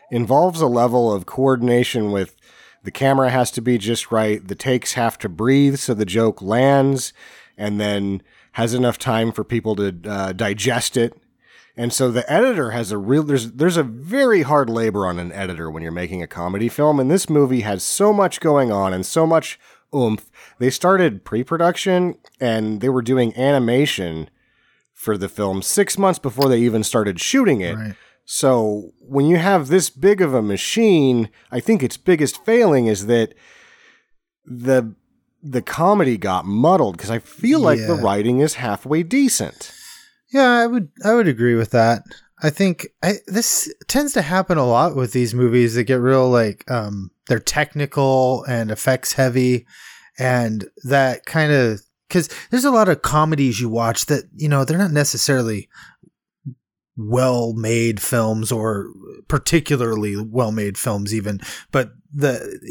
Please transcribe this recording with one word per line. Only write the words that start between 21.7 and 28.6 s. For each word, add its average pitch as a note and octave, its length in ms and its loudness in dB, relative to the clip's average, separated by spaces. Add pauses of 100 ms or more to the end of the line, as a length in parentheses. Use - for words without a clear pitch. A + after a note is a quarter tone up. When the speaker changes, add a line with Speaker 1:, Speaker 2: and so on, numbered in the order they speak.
Speaker 1:
and A2 400 -2
they B2 80 0
were B2+ 120 0
doing A#2+ 360 0
animation B2 920 0 (640)
for G#2 240 -4
the F#2+ 120 -6
film G2 320 -4
six - 360 -2
months F#3+ 220 0
before C3+ 300 -2
they B2 100 4
even A2+ 240 2
started G2+ 380 -2
shooting G3 400 2
it. E2+ 140 -4
Speaker 2:
Right. G#2+ 200 -10 (300)
Speaker 1:
So A2 760 0